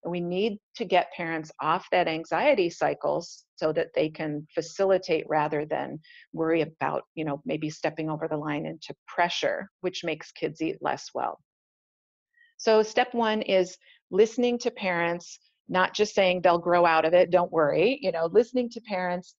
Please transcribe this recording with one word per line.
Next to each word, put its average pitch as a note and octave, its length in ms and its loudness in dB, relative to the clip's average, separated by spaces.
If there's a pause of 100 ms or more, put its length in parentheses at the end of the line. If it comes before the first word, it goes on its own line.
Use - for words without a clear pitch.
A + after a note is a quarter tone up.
And E3+ 80 -6
we F3 80 -4
need F#3+ 380 -2 (180)
to A3+ 100 -6
get F3+ 280 2
parents E3 380 -6 (100)
off D#3+ 300 0
that F3+ 160 2
anxiety E3+ 600 2
cycle D3 560 -2 (300)
so D#3 160 0
that E3 240 -2
they D#3 140 2
can D#3 440 -6
facilitate F#3 760 0
rather D3+ 360 0
than C#3+ 340 -6 (340)
worry D#3+ 280 0
about, D3+ 420 -4 (120)
you D#3+ 80 -6
know, C#3+ 220 -6
maybe D#3 240 -4
stepping D#3 400 -6
over D#3+ 180 -4
the D#3 100 -4
line D3+ 280 -6
into D#3+ 280 -12 (140)
pressure, E3 640 -2 (120)
which F3+ 220 -6
makes D#3 280 -6
kids D#3 300 -6
eat D#3 200 -4
less C#3 320 -6
well. - 260 -6 (1160)
So A3 260 4
step B3 300 0
one A3 300 0
is F#3 340 0 (340)
listening A#3 480 2
to A#3 120 -2
parents, F3 680 -2 (300)
not F#3 240 2
just G#3 200 0
saying F3+ 280 2
they'll F3 160 6
grow F3 280 4
out D#3+ 200 4
of E3 80 2
it, F3 180 6
don't F3 200 2
worry, D#3+ 500 2
you F#3 100 -2
know, E3 200 -2
listening A#3+ 400 2
to A#3 100 -14
parents. F#3 580 -6